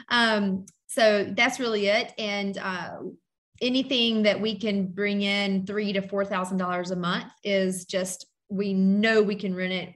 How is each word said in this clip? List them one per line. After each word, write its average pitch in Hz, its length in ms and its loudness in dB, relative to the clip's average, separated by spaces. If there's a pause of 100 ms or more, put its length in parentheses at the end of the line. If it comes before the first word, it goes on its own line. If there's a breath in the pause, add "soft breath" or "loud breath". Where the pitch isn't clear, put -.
Um, 208 560 2 (220)
so 214 480 4
that's 254 240 2
really 220 280 0
it. 233 300 2
And, 202 400 -4
uh, 175 400 -8 (640)
anything 240 640 2
that 196 160 4
we 214 180 -2
can 202 300 0
bring 202 340 -2
in 202 440 0
three 202 280 -2
to 190 80 0
four 196 240 -2
thousand 190 320 -4
dollars 180 340 -2
a 185 40 -4
month 180 360 -4 (120)
is 190 420 0
just, 185 400 -6 (240)
we 196 240 -2
know 208 480 4
we 208 140 2
can 196 200 -4
rent 185 180 -2
it. 180 220 -4